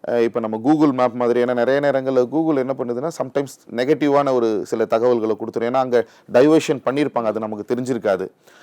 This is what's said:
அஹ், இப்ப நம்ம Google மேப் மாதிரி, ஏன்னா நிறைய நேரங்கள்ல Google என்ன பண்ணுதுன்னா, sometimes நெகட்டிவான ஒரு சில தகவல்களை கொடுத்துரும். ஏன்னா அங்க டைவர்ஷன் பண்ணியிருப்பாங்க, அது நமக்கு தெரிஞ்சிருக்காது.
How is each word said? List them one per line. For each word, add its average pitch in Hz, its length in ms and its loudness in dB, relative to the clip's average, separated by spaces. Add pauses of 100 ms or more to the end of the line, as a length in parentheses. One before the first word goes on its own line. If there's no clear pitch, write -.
அஹ், 117 140 0
இப்ப 117 180 0
நம்ம 110 180 -6
Google 147 340 2
மேப் 127 220 0
மாதிரி, 123 280 0
ஏன்னா 123 120 0
நிறைய 123 260 2
நேரங்கள்ல 131 500 0
Google 156 280 0
என்ன 131 200 -2
பண்ணுதுன்னா, 123 380 -6
sometimes 139 360 -6 (200)
நெகட்டிவான 139 640 2
ஒரு 110 320 0
சில 113 200 -2
தகவல்களை 113 500 0
கொடுத்துரும். 117 340 -4
ஏன்னா 131 120 0
அங்க 123 180 2 (340)
டைவர்ஷன் 147 520 4
பண்ணியிருப்பாங்க, 135 380 -2
அது 107 160 -2
நமக்கு 107 360 -4
தெரிஞ்சிருக்காது. 110 500 -2 (380)